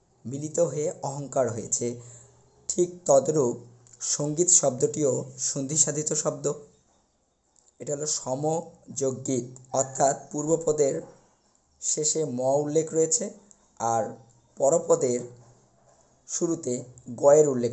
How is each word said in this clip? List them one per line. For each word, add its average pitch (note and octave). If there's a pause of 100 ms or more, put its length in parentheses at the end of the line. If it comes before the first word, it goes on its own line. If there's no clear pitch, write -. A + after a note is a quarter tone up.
(240)
মিলিত D3
হয়ে D3 (140)
অহংকার C#3
হয়েছে। A#2 (840)
ঠিক F3 (160)
তদ্রূপ C#3 (580)
সঙ্গীত D3+ (100)
শব্দটিও C#3+ (380)
সন্ধি C#3
সাধিত D3+
শব্দ। C#3+ (1300)
এটা C#3
হলো D3 (120)
সম C3 (560)
যোগ C3+ (100)
গীত, B2+ (260)
অর্থাৎ C3+ (120)
পূর্বপদের D3 (880)
শেষে - (180)
ম - (160)
উল্লেখ D3
রয়েছে D#3+ (680)
আর A2+ (540)
পরপদের D#3 (1080)
শুরুতে E3 (420)
গয়ের D3
উল্লেখ A#2+